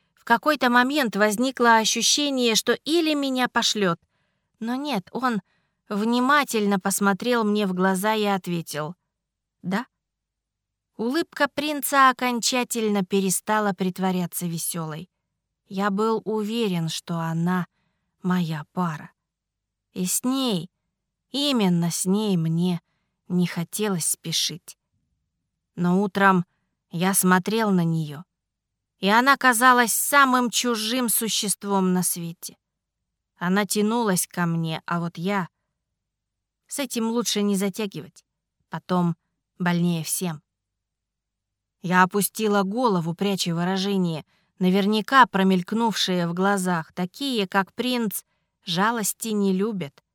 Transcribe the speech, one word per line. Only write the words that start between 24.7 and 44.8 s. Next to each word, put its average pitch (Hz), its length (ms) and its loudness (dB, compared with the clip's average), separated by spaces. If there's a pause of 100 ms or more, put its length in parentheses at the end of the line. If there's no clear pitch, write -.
Но 180 260 2
утром 196 440 4 (440)
я 185 240 0
смотрел 202 580 2
на 180 120 4
неё, 160 400 -2 (760)
и 190 80 0
она 247 300 4
казалась 247 560 4
самым 254 560 2
чужим 233 600 -2
существом 202 840 0
на 180 100 0
свете. - 540 -8 (800)
Она 190 280 0
тянулась 208 640 0
ко 175 180 -4
мне, 165 400 -4
а 170 140 -4
вот 170 180 -6
я... 185 320 -4 (1160)
С - 120 -10
этим 240 300 -4
лучше 226 320 -2
не 202 140 2
затягивать. 190 680 -6 (440)
Потом 175 460 0 (440)
больнее 175 440 0
всем. 156 380 -6 (1400)
Я 185 220 4
опустила 202 600 0
голову, 190 500 0
пряча 190 400 -2
выражение, 185 720 -2 (320)
наверняка 202 720 4